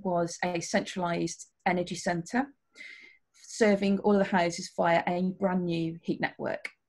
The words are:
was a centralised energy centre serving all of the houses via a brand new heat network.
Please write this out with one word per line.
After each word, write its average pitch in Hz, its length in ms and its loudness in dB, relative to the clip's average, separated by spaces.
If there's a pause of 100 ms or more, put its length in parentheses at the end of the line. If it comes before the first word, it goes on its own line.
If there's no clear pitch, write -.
was 175 420 -2
a 180 180 -2
centralised 170 880 -2 (180)
energy 180 280 0
centre 180 520 -2 (880)
serving 202 680 2
all 208 160 4
of 202 40 6
the 196 180 2
houses 175 400 0
via 170 300 4
a 185 320 0
brand 185 280 0
new 165 360 -2
heat - 180 -2
network. - 500 -6 (180)